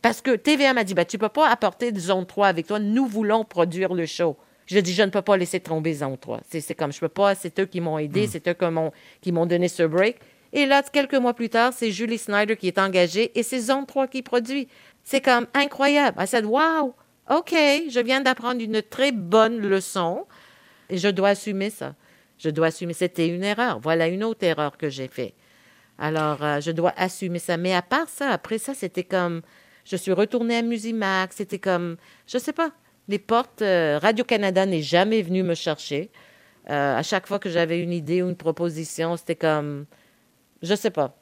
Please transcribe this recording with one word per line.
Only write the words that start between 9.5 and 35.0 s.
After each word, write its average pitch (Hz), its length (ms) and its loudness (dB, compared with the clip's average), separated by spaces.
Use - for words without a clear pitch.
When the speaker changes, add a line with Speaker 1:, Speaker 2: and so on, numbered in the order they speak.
Speaker 1:
ce - 120 -4
break. 180 360 2
Et 285 160 2
là, 277 160 4
quelques 277 320 0
mois 247 180 2
plus 233 160 -4
tard, 233 240 2
c'est 233 160 -2
Julie 220 300 -4
Snyder 208 380 0
qui 185 100 -4
est 175 100 0
engagée 190 560 2
et 240 80 0
c'est 254 180 -2
Zone 269 280 -2
trois 269 200 -2
qui 262 140 -6
produit. 247 460 -2
C'est 269 180 0
comme 247 340 2
incroyable. 277 640 2
I 196 60 -2
said, « 226 180 0
Wow, 294 480 2
OK, 330 220 0
je 247 120 -2
viens 254 180 2
d'apprendre 247 420 0
une 214 220 -2
très 277 300 0
bonne 220 440 4
leçon 190 720 -2
et 190 80 -4
je 175 100 0
dois 190 220 2
assumer 202 420 -2
ça. » 139 240 -12
Je 160 100 -2
dois 160 180 2
assumer, 170 260 -4
c'était 175 360 0
une 175 140 -4
erreur. 208 360 -2
Voilà 160 300 0
une 190 120 -4
autre 220 220 -4
erreur 151 320 0
que 151 140 -4
j'ai 131 180 -10
fait. 127 260 -8
Alors, 151 460 -2
euh, 147 160 0
je 156 120 -6
dois 165 260 0
assumer 180 420 -4
ça. 175 160 -2
Mais 180 180 0
à 180 80 2
part 302 280 -2
ça, 277 220 -4
après - 260 -4
ça, 277 160 -8
c'était 185 300 -6
comme, 175 380 -2
je - 100 -8
suis 185 160 -2
retournée 233 460 2
à 233 40 0
Musimax, 214 760 -2
c'était 202 220 -6
comme, 175 360 0
je - 100 -4
sais 254 140 -4
pas, 320 200 -2
les 202 120 -2
portes, 233 420 -2
euh, 170 400 2
Radio-Canada 208 640 2
n'est 180 160 0
jamais 185 400 2